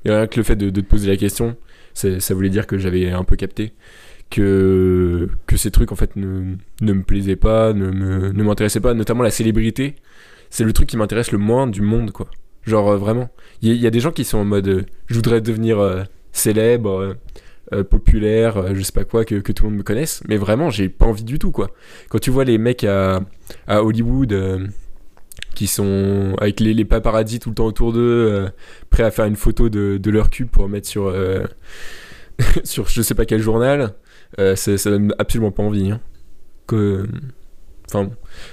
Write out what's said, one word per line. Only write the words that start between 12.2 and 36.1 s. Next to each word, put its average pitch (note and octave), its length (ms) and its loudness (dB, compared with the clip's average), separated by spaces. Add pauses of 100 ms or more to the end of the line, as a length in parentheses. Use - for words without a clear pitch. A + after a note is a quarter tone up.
Genre, G#2+ 260 2
euh, G2+ 80 4
vraiment. A2+ 320 -2 (320)
Il A2 100 2
y, A#2+ 40 2
il A#2+ 60 -2
y A#2+ 60 4
a A2 40 2
des A#2 80 0
gens D#3+ 120 0
qui C3+ 120 -4
sont G#2+ 160 0
en G2+ 60 0
mode, G2+ 220 0
euh, F#2+ 160 0 (240)
je A#2 80 -2
voudrais A2 260 2
devenir, A2 380 0
euh, F#2+ 240 0 (280)
célèbre, A2 680 0
euh, G2 140 -6 (600)
euh, G2+ 100 0
populaire, G#2+ 760 4
euh, F#2+ 160 -2
je G2 80 -4
sais - 100 -6
pas - 140 0
quoi, A2+ 200 0
que, G#2+ 100 -4
que G2+ 160 -2
tout - 120 4
le G#2+ 60 2
monde G#2+ 100 -2
me G2 40 -6
connaisse. B2 440 -4
Mais G#2+ 100 0
vraiment, A2 340 0
j'ai G2 180 -2
pas - 160 4
envie A2 180 2
du B2 160 -6
tout, F#2+ 120 2
quoi. G2+ 180 -2 (400)
Quand A2 100 0
tu - 120 -2
vois C3+ 140 4
les A#2 120 4
mecs A#2+ 260 0
à, F#2+ 380 0 (460)
à G#2 160 2
Hollywood, A2+ 500 0
euh, F#2+ 320 -2 (880)
qui G2 140 -2
sont G2 720 0
avec G#2 200 0
les, A2 140 2
les A2 120 2
paparazzis A2 540 0
tout - 100 -8
le A2 60 -6
temps A2+ 100 2
autour A2+ 280 2
d'eux, A#2 60 0 (320)
euh, G2 180 -2 (400)
prêts - 140 4
à G#2+ 80 2
faire A2 140 0
une G#2 100 0
photo A2+ 340 2
de, G2+ 320 0
de G#2 100 0
leur G#2+ 200 4
cul B2+ 160 -2
pour G2 200 6
mettre G2+ 200 -8
sur, G2+ 200 -4
euh, F#2+ 360 -2 (960)
<laughs> - 240 6
sur - 260 -6
je A#2 120 4
sais A2 140 -2
pas A2 100 2
quel G#2+ 160 0
journal, A#2 520 0 (460)
euh, F#2+ 160 2
c'est, G2+ 220 0
ça G#2 120 -2
donne G#2 300 2
absolument A2 320 0
pas G#2 120 -2
envie, G#2 280 0
hein. G#2+ 100 -6 (640)